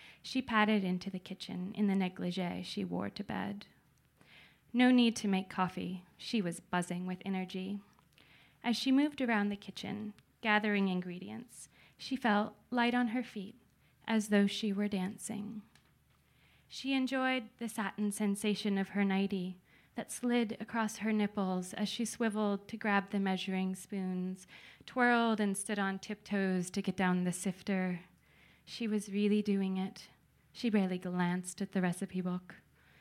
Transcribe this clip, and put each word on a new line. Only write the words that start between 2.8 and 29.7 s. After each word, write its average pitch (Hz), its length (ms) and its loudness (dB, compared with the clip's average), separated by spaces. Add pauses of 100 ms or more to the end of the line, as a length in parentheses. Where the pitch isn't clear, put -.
wore 185 260 -2
to 202 140 -10
bed. 202 420 -6 (1080)
No 247 180 8
need 240 260 6
to 208 100 -2
make 190 220 2
coffee. 180 540 -2 (140)
She - 240 -2
was 170 180 -2
buzzing 180 480 -2
with 185 180 -6
energy. 190 540 -4 (840)
As 240 120 2
she - 160 2
moved 285 300 4
around 220 280 2
the 202 60 -4
kitchen, 202 580 -8 (280)
gathering 208 480 4
ingredients, 185 800 -6 (280)
she - 180 -6
felt 214 380 2 (160)
light 240 240 2
on 247 140 4
her 233 160 -2
feet, 196 320 -10 (520)
as 214 200 2
though 202 180 6
she 202 280 0
were 208 160 0
dancing. 202 720 -6 (1040)
She - 260 -4
enjoyed 262 520 0 (140)
the 233 80 -4
satin 208 440 -2
sensation 202 680 0
of 190 120 0
her 202 140 2
nightie 190 540 0 (380)
that - 140 -8
slid 240 520 0
across 220 360 -4
her 220 140 -2
nipples 196 640 0
as 208 160 -2
she 240 160 -2
swiveled 208 640 0
to 226 80 -10
grab 202 320 2
the 202 100 0
measuring 190 560 0
spoons, 185 720 -6 (380)
twirled 233 560 4
and 202 160 0
stood 214 200 -4
on 190 220 0
tiptoes 190 720 0
to 196 120 -2
get 190 140 -2
down 180 300 2
the 180 80 0
sifter. 185 640 -2 (640)
She - 240 -8
was 208 240 -2
really 208 300 4
doing 196 340 0